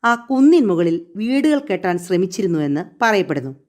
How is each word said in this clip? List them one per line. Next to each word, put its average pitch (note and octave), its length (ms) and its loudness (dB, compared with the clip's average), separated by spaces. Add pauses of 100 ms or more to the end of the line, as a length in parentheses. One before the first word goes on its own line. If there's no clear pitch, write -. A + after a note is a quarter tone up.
ആ A#3 80 2 (120)
കുന്നിൻ C#4 420 4
മുകളിൽ E3+ 300 0 (180)
വീടുകൾ C4+ 480 0
കെട്ടാൻ F#3 360 -4
ശ്രമിച്ചിരുന്നുവെന്ന് F3 840 -2 (120)
പറയപ്പെടുന്നു. F3 560 -2 (180)